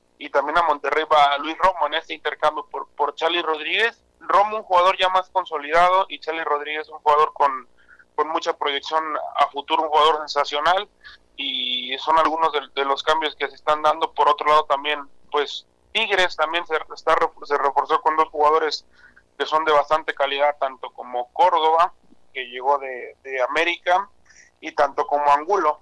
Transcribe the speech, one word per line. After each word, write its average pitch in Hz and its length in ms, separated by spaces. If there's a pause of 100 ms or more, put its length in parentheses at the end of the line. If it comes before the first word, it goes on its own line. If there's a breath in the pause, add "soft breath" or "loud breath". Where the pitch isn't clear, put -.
(180)
y 147 140
también 147 260
a 175 60
Monterrey 147 420
va 143 320
Luis 156 220
Romo 170 260
en 147 80
este 160 220
intercambio 151 500
por, - 240
por 143 260
Charlie 170 280
Rodríguez. 160 600 (160)
Romo, 196 380
un 214 60
jugador 185 340
ya 185 100
más 185 220
consolidado, 175 800
y 147 100
Charlie 160 240
Rodríguez, 151 460
un 156 100
jugador 151 320
con, 135 380 (460 soft breath)
con 151 120
mucha 160 300
proyección 147 440 (360)
a 143 100
futuro, 156 360
un 156 60
jugador 151 280
sensacional, 151 720 (480 loud breath)
y 127 640
son 156 180
algunos 156 340
de, 147 80 (160)
de 139 100
los 139 180
cambios 156 320
que 143 120
se - 80
están 151 260
dando. 156 300
Por 147 160
otro 147 200
lado 151 180
también, 143 420 (240)
pues, - 340 (280)
Tigres 196 420
también 165 320
se, 160 80 (180)
está 160 220
ref-, 165 300
se 143 120
reforzó 139 440
con 156 160
dos 160 100
jugadores 151 580 (520 soft breath)
que 135 80
son 156 180
de 156 80
bastante 151 420
calidad, 139 460
tanto 131 320
como 123 400
Córdoba, 165 600 (400)
que 131 100
llegó 127 340
de, 127 460
de 135 180
América, 170 680 (520 soft breath)
y 156 120
tanto 143 340
como 147 240
Angulo, 151 500